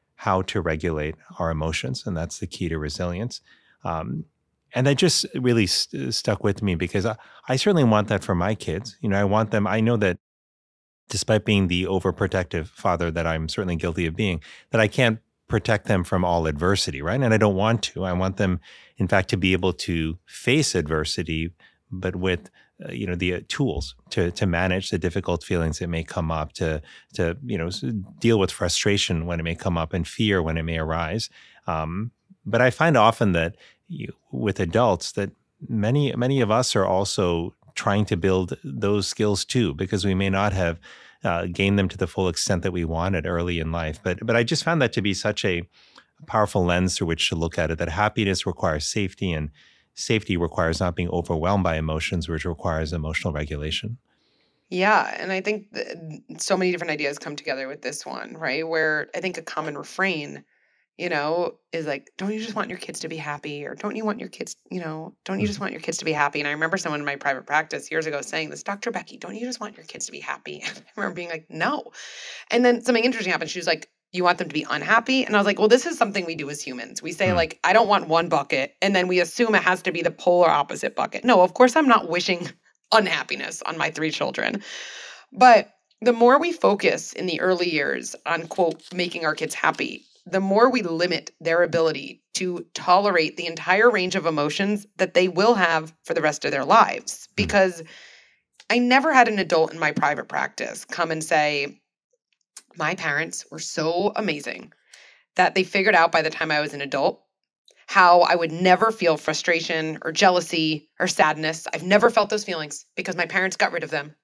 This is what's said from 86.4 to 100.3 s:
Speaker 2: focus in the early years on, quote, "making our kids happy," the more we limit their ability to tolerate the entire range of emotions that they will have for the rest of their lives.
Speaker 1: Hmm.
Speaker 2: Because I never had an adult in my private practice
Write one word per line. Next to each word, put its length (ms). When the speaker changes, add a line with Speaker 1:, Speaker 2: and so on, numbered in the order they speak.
Speaker 2:
focus 600
in 140
the 120
early 300
years 460
on, 220
quote, 340
"making 320
our 100
kids 180
happy," 500
the 120
more 280
we 120
limit 580
their 240
ability 580
to 400
tolerate 640
the 100
entire 420
range 260
of 100
emotions 600
that 160
they 160
will 240
have 400
for 100
the 80
rest 220
of 80
their 140
lives. 640
Speaker 1:
Hmm. 80
Speaker 2:
Because 460
I 100
never 340
had 160
an 100
adult 340
in 60
my 140
private 340
practice 580